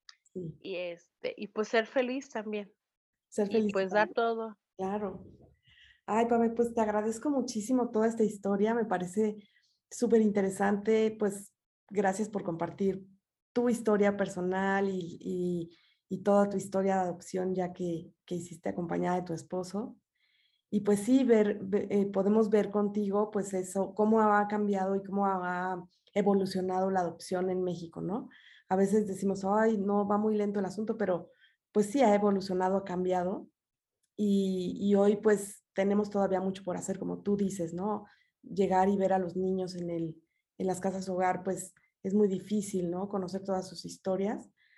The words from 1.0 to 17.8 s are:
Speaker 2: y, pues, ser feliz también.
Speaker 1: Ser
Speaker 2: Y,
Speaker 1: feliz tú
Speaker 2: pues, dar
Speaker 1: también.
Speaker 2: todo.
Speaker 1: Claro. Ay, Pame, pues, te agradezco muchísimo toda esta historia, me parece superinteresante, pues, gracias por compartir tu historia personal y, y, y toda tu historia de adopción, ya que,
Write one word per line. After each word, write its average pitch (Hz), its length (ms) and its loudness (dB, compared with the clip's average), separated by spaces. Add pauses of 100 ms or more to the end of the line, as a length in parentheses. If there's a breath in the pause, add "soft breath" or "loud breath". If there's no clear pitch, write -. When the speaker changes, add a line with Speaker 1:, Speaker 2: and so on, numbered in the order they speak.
Speaker 2:
y, 208 120 -10
pues, 214 200 -6
ser 220 180 2
feliz 254 440 -2
también. 208 420 -8 (560)
Speaker 1:
Ser 208 200 -2
Speaker 2:
Y, - 20 -12
Speaker 1:
feliz 208 260 2
tú 190 80 2
Speaker 2:
pues, 185 60 -4
dar 208 180 2
Speaker 1:
también. 190 60 -8
Speaker 2:
todo. 226 420 -2 (200)
Speaker 1:
Claro. 196 480 -6 (840 soft breath)
Ay, 226 200 2
Pame, 233 240 4
pues, 233 220 0
te 226 80 2
agradezco 214 500 0
muchísimo 240 600 0
toda 220 160 2
esta 226 160 2
historia, 202 520 0
me 226 100 0
parece 202 520 -2 (540 loud breath)
superinteresante, 214 1300 2
pues, 202 340 -4 (360)
gracias 196 400 0
por 196 140 -6
compartir 185 640 -4 (460)
tu 240 160 2
historia 202 480 2
personal 196 720 0
y, 175 320 -6
y, 180 560 -4 (320 loud breath)
y 190 140 -6
toda 202 260 4
tu 196 80 -2
historia 190 400 -2
de 185 60 2
adopción, 185 520 -4
ya 180 180 -4
que, 170 400 -6 (120)